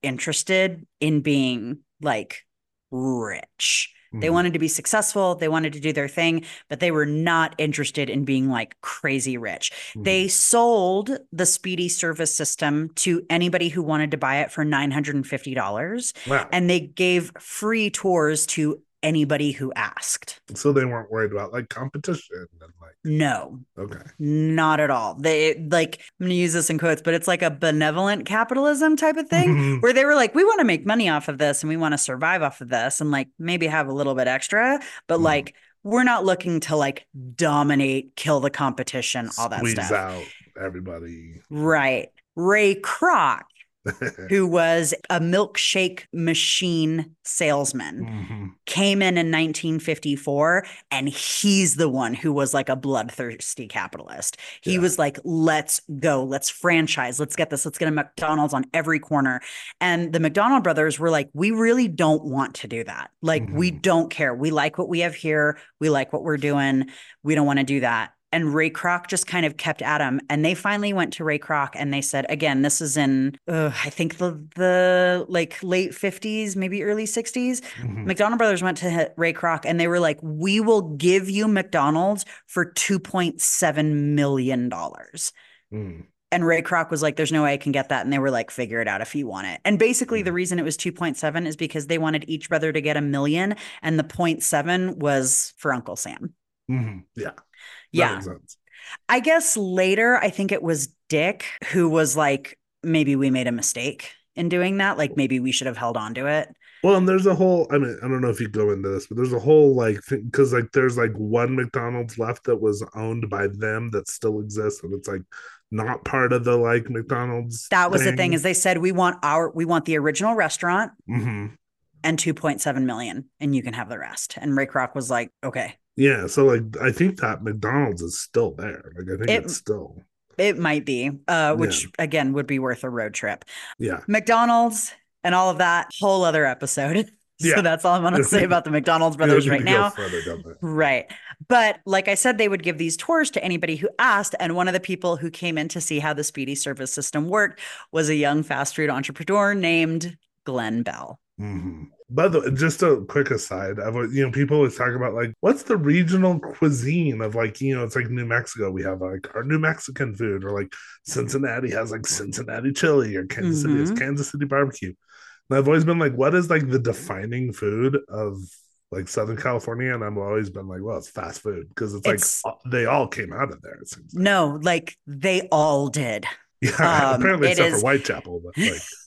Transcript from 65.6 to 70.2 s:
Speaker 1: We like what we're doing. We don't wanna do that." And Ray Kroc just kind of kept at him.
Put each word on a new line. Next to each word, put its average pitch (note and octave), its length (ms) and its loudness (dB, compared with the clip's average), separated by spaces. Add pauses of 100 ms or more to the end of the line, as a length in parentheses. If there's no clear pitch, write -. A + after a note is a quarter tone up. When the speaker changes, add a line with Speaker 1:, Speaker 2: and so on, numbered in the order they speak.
Speaker 1:
We D#3 120 2
like C3+ 200 0
what - 120 -4
we're D#3 140 -2
doing. C#3 520 0 (320)
We D3+ 140 0
don't D3+ 100 4
wanna C#3 180 2
do C3+ 180 0
that." A#2 320 0 (180)
And D#3 220 0
Ray D#3 160 2
Kroc F3 380 -2
just - 200 -4
kind F3 180 0
of D3 100 -2
kept - 260 -4
at D3+ 200 0
him. C3+ 180 0 (100)